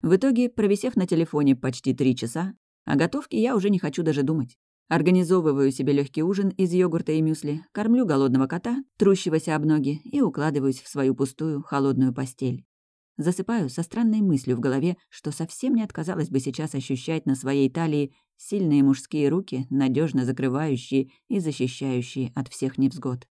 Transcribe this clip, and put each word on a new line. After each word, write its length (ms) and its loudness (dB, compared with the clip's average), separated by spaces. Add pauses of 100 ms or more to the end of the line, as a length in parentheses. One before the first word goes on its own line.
В 140 4
итоге, 320 2
провисев 480 0
на 100 2
телефоне 480 2
почти 380 -2
три 240 2
часа, 380 -6 (320)
о 100 0
готовке 420 -2
я 160 2
уже 140 2
не 100 2
хочу 240 -4
даже 200 0
думать. 340 -2 (320)
Организовываю 840 4
себе 220 -2
легкий 300 0
ужин 260 0
из 240 0
йогурта 400 0
и 80 2
мюсли, 420 -2 (100)
кормлю 340 2
голодного 400 2
кота, 360 -4 (140)
трущегося 580 2
об 120 0
ноги, 380 2
и 180 -2
укладываюсь 580 0
в 80 -20
свою 260 0
пустую, 480 -4
холодную 520 0
постель. 500 -6 (540)
Засыпаю 500 -2
со 140 -6
странной 400 0
мыслью 340 2
в 40 -4
голове, 360 0 (140)
что 220 -10
совсем 420 -4
не 80 2
отказалась 480 -4
бы 100 0
сейчас 340 -6
ощущать 520 -4
на 80 0
своей 340 0
талии 460 -2 (240)
сильные 440 2
мужские 460 2
руки, 400 -2
надежно 560 0
закрывающие 880 -2 (180)
и 120 0
защищающие 960 -4
от 140 -6
всех 300 -6
невзгод. 540 -2